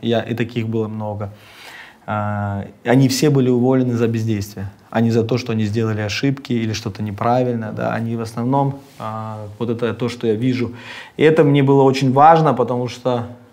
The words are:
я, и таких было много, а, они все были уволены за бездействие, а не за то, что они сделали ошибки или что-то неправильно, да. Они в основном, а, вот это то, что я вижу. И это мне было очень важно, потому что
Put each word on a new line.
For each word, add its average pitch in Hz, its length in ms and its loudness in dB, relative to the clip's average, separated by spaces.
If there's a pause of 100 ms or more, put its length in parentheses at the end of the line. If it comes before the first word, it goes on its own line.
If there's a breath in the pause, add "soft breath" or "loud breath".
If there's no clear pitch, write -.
я, 113 200 0
и - 140 -6
таких 117 320 -4
было 110 200 -4
много, 107 420 -8 (760 loud breath)
а, 104 600 -4 (200)
они 127 220 4
все 151 220 2
были 135 200 4
уволены 127 440 2
за 117 140 2
бездействие, 110 640 -4 (200)
а 113 120 0
не 117 100 2
за 113 120 2
то, 120 140 -2
что 120 140 -6
они 110 140 0
сделали 110 360 -2
ошибки 135 520 -4
или 113 200 -2
что-то 107 300 -8
неправильно, 117 680 -2
да. 113 220 -4
Они 113 220 -4
в 117 60 -6
основном, 131 580 -2 (180)
а, 110 480 -10 (140)
вот 117 100 -4
это 113 240 -4
то, 117 160 -4
что 120 180 -8
я 110 60 2
вижу. 120 400 -2 (440 loud breath)
И - 60 2
это 156 200 6
мне 143 180 4
было 139 220 6
очень 135 280 4
важно, 151 440 6
потому 123 320 -2
что 120 400 -4 (260)